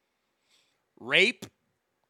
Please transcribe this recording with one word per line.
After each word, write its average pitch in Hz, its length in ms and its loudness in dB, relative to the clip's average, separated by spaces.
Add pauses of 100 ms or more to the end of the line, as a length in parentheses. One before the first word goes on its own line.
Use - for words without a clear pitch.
(1000)
Rape? 160 460 0 (640)